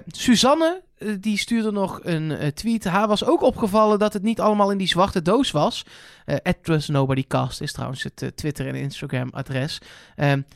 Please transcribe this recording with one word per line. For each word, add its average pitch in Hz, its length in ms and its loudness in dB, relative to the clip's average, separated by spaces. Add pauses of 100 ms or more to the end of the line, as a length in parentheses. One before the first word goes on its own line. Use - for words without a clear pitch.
Suzanne, 320 760 2 (160)
eh, 196 100 -8 (120)
die 208 180 -2
stuurde 220 340 -2
nog 196 300 -4
een, 156 280 -2
eh, 139 180 -2
tweet. 220 360 -4
Haar 202 240 0
was 208 160 0
ook 320 180 4
opgevallen 214 560 4
dat 208 140 2
het 202 100 -4
niet 220 180 0
allemaal 202 300 4
in 202 80 0
die 190 100 -2
zwarte 180 340 2
doos 220 280 2
was. 165 340 0 (400)
Eh, 143 180 -2
at 180 200 0
trust 156 260 0
nobody 135 380 2
cast 127 340 -2
is 151 120 -8
trouwens 131 300 -8
het, - 200 -10
eh, 131 60 -6
Twitter- - 380 -6
en 135 80 -6
Instagram-adres. 135 1040 -6 (380)
Ehm, 139 260 2 (140)